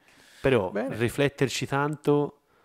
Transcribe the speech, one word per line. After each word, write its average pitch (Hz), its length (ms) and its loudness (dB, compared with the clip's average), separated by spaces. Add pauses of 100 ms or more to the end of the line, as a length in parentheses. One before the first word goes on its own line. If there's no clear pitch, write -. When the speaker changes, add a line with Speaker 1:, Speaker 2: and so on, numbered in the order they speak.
(400)
Speaker 1:
Però 117 300 2
Speaker 2:
bene. 220 260 -6
Speaker 1:
rifletterci 131 680 -2
tanto 147 760 0 (240)